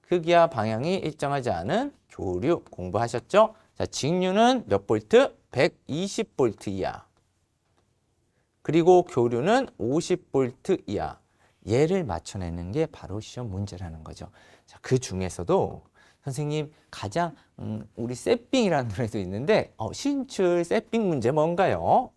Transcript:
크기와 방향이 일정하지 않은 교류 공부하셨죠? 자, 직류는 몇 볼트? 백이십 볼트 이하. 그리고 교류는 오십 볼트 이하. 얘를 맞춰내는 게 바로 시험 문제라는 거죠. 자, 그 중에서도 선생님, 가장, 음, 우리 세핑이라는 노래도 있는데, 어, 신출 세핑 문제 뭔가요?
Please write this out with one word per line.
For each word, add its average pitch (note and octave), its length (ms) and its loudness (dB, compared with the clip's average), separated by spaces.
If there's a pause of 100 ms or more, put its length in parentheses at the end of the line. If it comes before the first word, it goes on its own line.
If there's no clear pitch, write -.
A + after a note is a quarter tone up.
크기와 E3+ 460 4
방향이 A2+ 480 -2
일정하지 C#3+ 540 -4
않은 D3+ 420 -2 (160)
교류 G2 640 -2
공부하셨죠? A#2 840 0 (220)
자, F#2 100 -2
직류는 F#3 800 2
몇 G2 200 0
볼트? G#3+ 500 4 (160)
백이십 E3 840 -2
볼트 A2 340 0
이하. F2 380 -6 (1500)
그리고 E3+ 420 6
교류는 C3 640 2 (100)
오십 D#3+ 540 -2
볼트 C3+ 540 0
이하. E2 320 -6 (500)
얘를 D#3+ 360 2
맞춰내는 F2 680 -6
게 D#3 140 -2
바로 F#2 340 -12
시험 A#2+ 300 -12
문제라는 F#2 540 -8
거죠. D#2 240 -14 (380)
자, - 160 -20
그 C3 160 0
중에서도 F#2 840 -4 (400)
선생님, D3 480 -6 (200)
가장, E3 440 -4 (240)
음, G#2+ 380 -8
우리 B2 180 -6
세핑이라는 F3+ 760 0
노래도 G#2+ 300 -4
있는데, A2 580 0
어, G#2+ 140 -6
신출 F#3+ 720 0
세핑 A3 440 -2
문제 B2+ 220 0
뭔가요? D#3 880 2